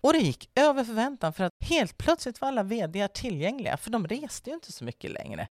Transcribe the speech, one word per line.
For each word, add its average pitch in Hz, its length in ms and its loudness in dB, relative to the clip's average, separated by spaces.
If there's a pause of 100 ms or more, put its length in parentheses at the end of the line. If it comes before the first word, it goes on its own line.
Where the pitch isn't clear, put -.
Och 302 120 8
det 320 60 6
gick 156 300 0 (100)
över 277 240 6
förväntan, 226 500 -2
för 190 100 -2
att 180 80 0 (100)
helt 302 360 0
plötsligt 302 440 0
var 262 60 0
alla 247 160 0
V 196 240 -2
D:ar 190 200 -2
tillgängliga, 196 680 -2
för - 140 -8
de 214 160 0
reste 247 420 -8
ju 294 40 -6
inte - 180 -12
så - 120 -12
mycket - 280 -8
längre. - 440 -8